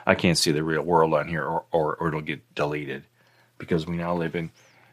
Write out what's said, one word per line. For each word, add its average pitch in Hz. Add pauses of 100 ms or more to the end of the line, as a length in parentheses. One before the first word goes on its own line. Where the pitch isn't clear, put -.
I 95
can't 85
see -
the 76
real 78
world 80
on 76
here, 82
or, 82
or, 78
or 78
it'll 78
get 76
deleted, 101 (540)
because 82
we 85
now 85
live 82
in 82 (440)